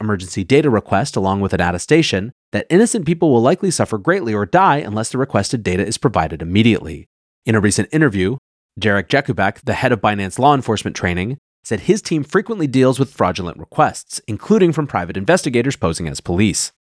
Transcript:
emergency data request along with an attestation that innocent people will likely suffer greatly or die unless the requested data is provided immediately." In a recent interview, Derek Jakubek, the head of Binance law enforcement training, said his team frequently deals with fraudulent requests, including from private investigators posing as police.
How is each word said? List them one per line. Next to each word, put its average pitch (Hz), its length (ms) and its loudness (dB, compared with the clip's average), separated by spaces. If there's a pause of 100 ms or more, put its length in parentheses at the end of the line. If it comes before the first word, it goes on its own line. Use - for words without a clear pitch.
emergency 98 420 -4
data 139 260 2
request 107 460 0
along 95 240 0
with 98 140 -2
an 87 80 2
attestation 98 720 0 (180)
that - 180 -4
innocent 202 360 2
people 165 260 2
will 117 100 4
likely 175 300 2
suffer 110 260 -2
greatly 160 360 -2
or 104 120 -2
die 170 340 2
unless 110 300 -6
the - 80 -6
requested 120 460 -2
data 92 240 0
is 113 100 -6
provided 82 440 0
immediately." 90 640 0 (380)
In 113 100 2
a 104 60 2
recent 104 320 0
interview, 117 420 2 (420)
Derek 101 300 0
Jakubek, 101 560 -2
the 107 120 -2
head 123 180 0
of 98 80 -2
Binance 101 360 -2
law 143 160 4
enforcement 113 440 -2
training, 92 400 -2 (260)
said 110 180 -4
his 208 200 2
team 156 220 -4
frequently 196 420 -2
deals 127 320 2
with 131 160 -2
fraudulent 90 460 -4
requests, - 680 -4
including 175 460 2
from 147 140 -4
private 90 280 -4
investigators 127 600 0
posing 82 320 -2
as 71 120 -8
police. 90 520 0 (260)